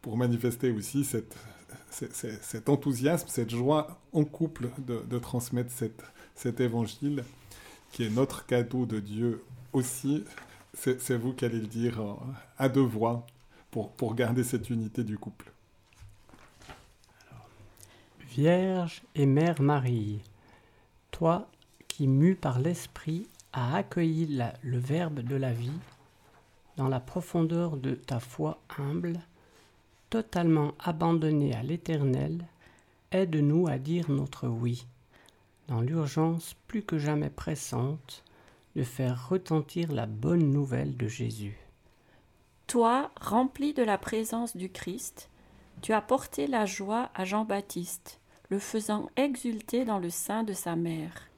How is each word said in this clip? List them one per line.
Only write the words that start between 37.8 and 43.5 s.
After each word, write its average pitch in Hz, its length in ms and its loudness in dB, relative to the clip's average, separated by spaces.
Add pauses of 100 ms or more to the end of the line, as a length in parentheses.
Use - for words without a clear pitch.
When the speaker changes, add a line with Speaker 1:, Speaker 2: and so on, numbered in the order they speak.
Speaker 2:
de 143 80 0
faire 123 440 -2
retentir 165 640 0
la 117 140 -2
bonne 143 460 2
nouvelle 139 440 0
de 120 120 -2
Jésus. 107 500 -6 (1080)
Speaker 3:
Toi, 240 520 4
rempli 269 540 2